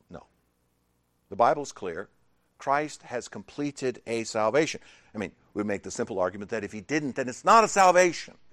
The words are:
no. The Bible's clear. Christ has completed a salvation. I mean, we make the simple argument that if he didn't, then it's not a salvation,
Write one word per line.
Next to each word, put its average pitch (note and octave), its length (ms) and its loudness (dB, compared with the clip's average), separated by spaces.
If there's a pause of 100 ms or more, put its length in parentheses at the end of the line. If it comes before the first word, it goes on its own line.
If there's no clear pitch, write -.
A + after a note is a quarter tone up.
no. E2+ 160 -18 (1040)
The G2 60 -14
Bible's C3+ 360 2
clear. F#2 380 -10 (480)
Christ D3 460 -2
has A#2+ 240 -8
completed C3 800 -8
a A#2 160 -4
salvation. A2 560 0 (340)
I - 40 -14
mean, G2 140 -6 (220)
we G2+ 100 -2
make G2+ 200 -4
the F#2+ 80 -12
simple A2 280 -6
argument F#2 320 -4
that A2 120 -6
if F#2+ 80 -8
he G#2+ 100 -12
didn't, C#3 340 -4
then C3 140 -4
it's - 160 -10
not G#3+ 180 8
a G#3 40 2
salvation, F3+ 680 4 (180)